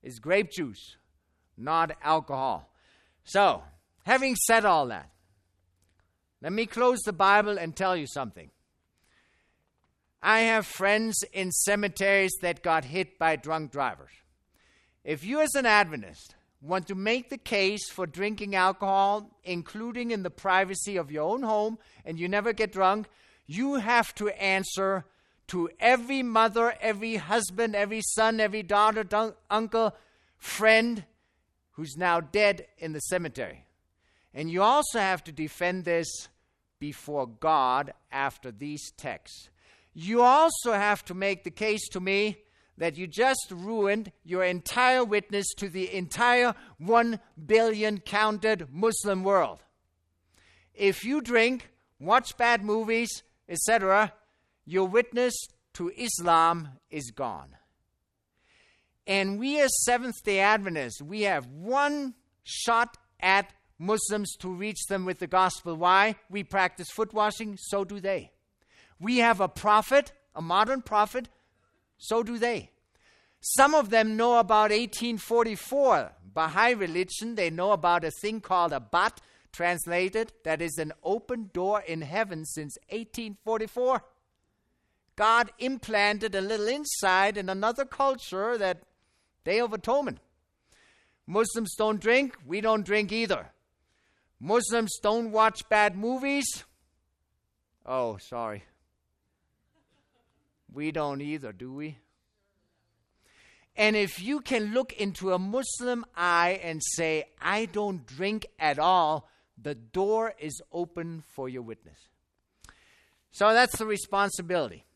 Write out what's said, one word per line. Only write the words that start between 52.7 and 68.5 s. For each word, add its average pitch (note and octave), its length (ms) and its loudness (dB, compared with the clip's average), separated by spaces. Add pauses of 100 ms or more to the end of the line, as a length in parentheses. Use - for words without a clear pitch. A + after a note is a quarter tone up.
et E3+ 100 -8
cetera, G3+ 540 4 (520)
your F#3 220 0
witness A#3+ 480 0 (380)
to F3 240 -6
Islam E3+ 720 2 (220)
is C3 200 -10
gone. E2 460 -10 (1500)
And G3 320 0
we C#4 220 -2
as C4+ 100 4 (140)
Seventh-day A#3 560 0
Adventists, F#3+ 600 0
we F#3 220 -6
have E3 240 0
one C4 680 -2 (280)
shot - 560 -2 (200)
at F#3+ 320 2 (280)
Muslims G#3 580 -2
to F#3 160 -10
reach G3 340 -8
them F#3+ 200 -4
with F#3 140 -6
the F3+ 60 -6
gospel. F#3 480 0
Why? F#3+ 420 4 (120)
We G3 160 -6
practice F3+ 460 -2
foot A3 240 -6
washing, G#3+ 420 -2
so G3 280 -4
do G3+ 140 -12
they. F#3 340 -6 (680)